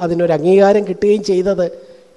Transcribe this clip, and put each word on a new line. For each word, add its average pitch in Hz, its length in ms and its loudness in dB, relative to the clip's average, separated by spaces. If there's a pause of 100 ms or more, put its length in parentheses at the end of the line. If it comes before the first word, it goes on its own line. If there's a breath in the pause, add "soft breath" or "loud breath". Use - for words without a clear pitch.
അതിനൊരു 170 320 -2
അംഗീകാരം 196 560 2
കിട്ടുകയും 208 420 0
ചെയ്തത് 180 580 -4 (280 loud breath)